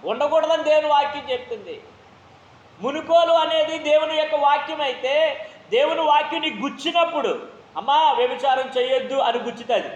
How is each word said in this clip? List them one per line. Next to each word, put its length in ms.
ఉండకూడదని 580
దేవుని 240
వాక్యం 440
చెప్తుంది. 520
మునుకోలు 520
అనేది 460
దేవుని 380
యొక్క 180
వాక్యం 460
అయితే, 680
దేవుని 300
వాక్యం 400
నీకు 160
గుచ్చినప్పుడు, 880
"అమ్మా, 360
వ్యభిచారం 680
చేయొద్దు" 360
అని 240
గుచ్చుతుంది. 580